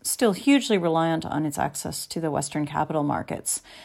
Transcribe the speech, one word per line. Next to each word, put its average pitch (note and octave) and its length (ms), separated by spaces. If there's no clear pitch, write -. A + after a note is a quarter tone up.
still - 300
hugely A3+ 460
reliant E3 480
on D#3 180
its D3 140
access - 480
to - 140
the D#3+ 100
Western C#3+ 360
capital D3+ 360
markets - 600